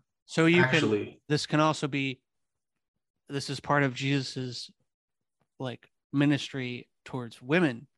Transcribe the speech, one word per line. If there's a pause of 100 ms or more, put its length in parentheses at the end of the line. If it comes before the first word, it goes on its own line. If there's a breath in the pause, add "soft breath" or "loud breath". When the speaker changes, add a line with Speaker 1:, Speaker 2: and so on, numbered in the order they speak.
(260)
Speaker 1:
So
you
Speaker 2:
actually
Speaker 1:
can, (140)
this
can
also
be, (1040)
this
is
part
of
Jesus's, (920)
like, (240)
ministry (160)
towards
women (100)